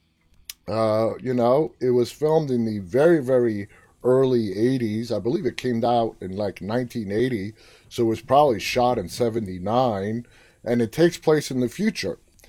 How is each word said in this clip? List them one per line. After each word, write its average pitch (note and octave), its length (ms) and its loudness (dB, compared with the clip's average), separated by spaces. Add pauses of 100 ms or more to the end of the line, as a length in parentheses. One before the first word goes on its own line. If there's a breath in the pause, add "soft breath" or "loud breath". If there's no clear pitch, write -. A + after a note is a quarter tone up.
(680)
Uh, A2 520 0
you A#2 140 -6
know, B2 480 2
it B2+ 100 0
was B2 200 2
filmed D#3 400 0
in A#2+ 140 0
the G#2+ 160 -4
very, C#3 420 2
very A#2+ 460 0 (340 soft breath)
early B2 560 2
eighties. A#2 540 0
I G#2 80 -2
believe C3+ 260 -2
it G2 100 -4
came A#2 280 -2
out A#2 360 0
in, F#2 160 -8
like, G2+ 240 -6
nineteen A2 520 -4
eighty, A2 400 -2 (360 soft breath)
so - 140 -4
it A#2 40 2
was A2 140 0
probably C3+ 380 4
shot B2 400 0
in F2 100 -4
seventy-nine, A2 1160 -2 (380 soft breath)
and A#2+ 180 0
it A2 80 -2
takes E3 280 2
place D3+ 340 0
in B2+ 80 -2
the A#2+ 80 0
future, - 500 -4 (300 soft breath)